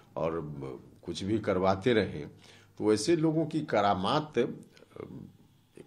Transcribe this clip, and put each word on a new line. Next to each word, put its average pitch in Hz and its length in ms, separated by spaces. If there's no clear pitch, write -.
और, 80 240
म-, 69 380
कुछ 87 220
भी 107 140
करवाते 95 540
रहें, 95 360
तो 104 140
ऐसे 165 240
लोगों 156 300
की 156 140
करामात, 104 800
अ, 120 40
एक - 80